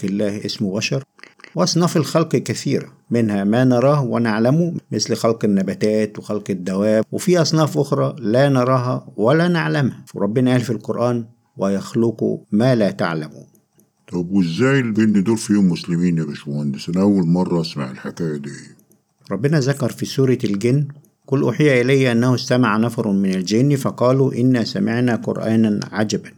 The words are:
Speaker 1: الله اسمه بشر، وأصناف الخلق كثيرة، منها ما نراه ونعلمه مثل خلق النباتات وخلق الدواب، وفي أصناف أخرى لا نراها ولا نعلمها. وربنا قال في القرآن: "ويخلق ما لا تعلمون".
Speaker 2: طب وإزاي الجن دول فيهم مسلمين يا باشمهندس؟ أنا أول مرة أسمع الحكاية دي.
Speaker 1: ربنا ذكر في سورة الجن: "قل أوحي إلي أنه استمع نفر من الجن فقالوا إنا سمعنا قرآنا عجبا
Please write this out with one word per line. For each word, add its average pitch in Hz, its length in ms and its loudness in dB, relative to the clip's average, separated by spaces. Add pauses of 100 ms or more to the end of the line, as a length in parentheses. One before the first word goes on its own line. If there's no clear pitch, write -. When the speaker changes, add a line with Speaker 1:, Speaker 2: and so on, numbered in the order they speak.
Speaker 1:
الله 101 420 -4
اسمه 101 300 -4
بشر، 135 280 -4 (500)
وأصناف 175 420 0
الخلق 160 400 0
كثيرة، - 560 -4 (180)
منها 107 340 0
ما 113 200 2
نراه 131 380 4
ونعلمه 117 720 0 (180)
مثل 113 240 -2
خلق 113 280 0
النباتات 104 720 0
وخلق 104 320 -8
الدواب، 98 640 0
وفي 175 300 2
أصناف 151 360 0
أخرى 139 400 -2
لا 120 300 2
نراها 127 680 0
ولا 151 320 2
نعلمها. 156 560 0 (100)
وربنا 120 380 0
قال 127 80 4
في 113 100 -4
القرآن: 113 540 -2 (320)
"ويخلق 107 840 -2 (120)
ما 123 220 2
لا 104 160 2
تعلمون". 76 560 -6 (680)
Speaker 2:
طب 90 180 -4
وإزاي 101 500 2
الجن 107 420 2
دول 110 160 0
فيهم 104 300 2
مسلمين 85 500 0
يا 80 60 -2
باشمهندس؟ 71 640 -8
أنا 87 120 -2
أول 98 260 4
مرة 87 340 2
أسمع 71 300 -6
الحكاية 76 460 -8
دي. 71 140 -10 (800)
Speaker 1:
ربنا 139 300 0
ذكر 131 280 -2
في - 180 -8
سورة 127 380 0
الجن: 120 440 0 (380)
"قل 135 160 -2
أوحي 135 380 2
إلي 131 320 2
أنه 123 220 4
استمع 123 420 2
نفر 113 360 0
من 98 220 0
الجن 110 420 2
فقالوا 127 580 0
إنا 120 300 2
سمعنا 113 520 0
قرآنا 110 640 0 (120)
عجبا 104 460 -2